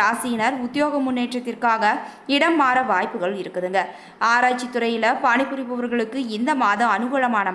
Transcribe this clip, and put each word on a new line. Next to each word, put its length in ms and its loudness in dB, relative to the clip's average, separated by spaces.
ராசியினர் 640 0
உத்தியோக 420 -2
முன்னேற்றத்திற்காக 800 -2
இடம் 260 4
மாற 140 2
வாய்ப்புகள் 480 -2
இருக்குதுங்க. 400 -2
ஆராய்ச்சி 440 2
துறையில 320 0
பணிபுரிபவர்களுக்கு 920 -2
இந்த 120 0
மாதம் 340 2
அனுகூலமான 580 0